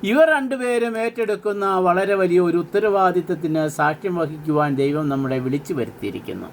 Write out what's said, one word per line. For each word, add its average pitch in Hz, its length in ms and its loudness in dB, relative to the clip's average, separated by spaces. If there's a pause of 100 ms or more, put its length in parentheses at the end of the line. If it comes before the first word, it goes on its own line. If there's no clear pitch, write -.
(100)
ഇവർ 302 240 6
രണ്ടുപേരും 247 680 -2
ഏറ്റെടുക്കുന്ന 208 640 -2 (200)
വളരെ 190 360 2
വലിയ 180 260 4
ഒരു 170 160 2
ഉത്തരവാദിത്തത്തിന് 180 960 0 (160)
സാക്ഷ്യം 156 420 -2
വഹിക്കുവാൻ 151 500 0 (120)
ദൈവം 147 300 0
നമ്മളെ 135 340 -2
വിളിച്ചു 143 320 -4
വരുത്തിയിരിക്കുന്നു. 95 760 -8